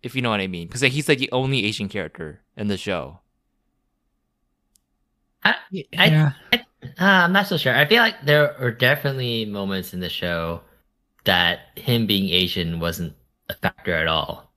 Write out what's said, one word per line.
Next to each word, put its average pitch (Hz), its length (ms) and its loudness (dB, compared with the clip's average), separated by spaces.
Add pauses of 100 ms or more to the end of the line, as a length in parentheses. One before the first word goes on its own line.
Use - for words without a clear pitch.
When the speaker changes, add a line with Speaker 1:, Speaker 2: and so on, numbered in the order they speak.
Speaker 1:
if 123 120 -10
you 131 80 0
know 120 80 0
what 104 100 0
I 95 60 -2
mean. 87 220 -6
'Cause, 120 140 -6
like, 131 100 4
he's, 147 180 -4
like, 139 80 4
the 131 120 -4
only 131 360 0
Asian 104 240 -4
character 82 500 -10 (160)
in 104 120 -4
the 98 100 -2
show. 85 420 -6 (2250)
Speaker 2:
I, 208 100 2 (440)
I, 185 80 6
Speaker 3:
Yeah. 156 260 6 (200)
Speaker 2:
I, 240 40 2
uh, - 40 -4 (380)
I'm 185 340 4
not 196 140 2
so 190 100 -2
sure. 131 180 0
I 147 120 6
feel 233 160 4
like 226 220 -2
there 147 340 4
are 123 120 -2
definitely 127 760 0
moments 98 500 -6
in 90 60 -6
the 90 80 -4
show 85 540 -4 (600)
that 87 360 2 (160)
him 117 300 0
being 98 240 2
Asian 87 500 0
wasn't 85 340 -4 (340)
a - 60 -10
factor - 400 -4
at 80 120 0
all. 80 500 -4